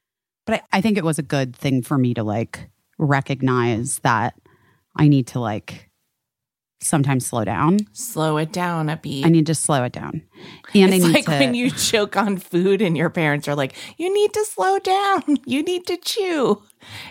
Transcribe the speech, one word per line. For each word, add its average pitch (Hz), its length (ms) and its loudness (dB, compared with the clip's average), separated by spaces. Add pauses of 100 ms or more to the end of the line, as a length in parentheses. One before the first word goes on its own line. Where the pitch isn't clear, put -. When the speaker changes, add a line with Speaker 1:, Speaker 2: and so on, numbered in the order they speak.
(460)
Speaker 1:
but 220 100 0 (160)
I, 202 60 2
I 190 40 2
think 208 160 2
it 185 60 -2
was 160 160 0
a 151 40 -6
good 131 320 -2
thing 131 260 0
for 143 160 -2
me 123 160 2
to, 113 100 -4
like, 107 460 -4 (280)
recognize 131 1000 0
that 117 360 0 (600)
I 156 140 4
need 135 180 2
to, - 140 -6
like, - 480 -8 (880)
sometimes 139 480 0
slow 117 160 -2
down. 139 360 2 (120)
Speaker 2:
Slow 156 460 -4
it 156 160 -4
down 175 360 -4
a 156 60 -4
beat. 139 300 -8
Speaker 1:
I 165 40 6
need 165 180 6
to 165 80 0
slow 139 280 0
it 123 80 -4
down. - 300 -10 (520)
And 190 200 6
Speaker 2:
It's 185 100 4
Speaker 1:
I 170 40 4
need 165 60 4
Speaker 2:
like 277 120 2
Speaker 1:
to 165 60 0
Speaker 2:
when 147 220 2
you 247 160 0
choke 208 460 -2
on 202 220 0
food 185 440 0
and 226 160 2
your 147 140 0
parents 147 380 0
are 143 60 0
like, 139 200 -4 (220)
"You 349 140 -4
need 415 220 0
to 427 120 -2
slow 381 340 0
down. 392 420 0 (200)
<laughs> - 40 -20
You 262 180 -2
need 359 240 -4
to 349 100 -4
chew." 320 640 -2 (480)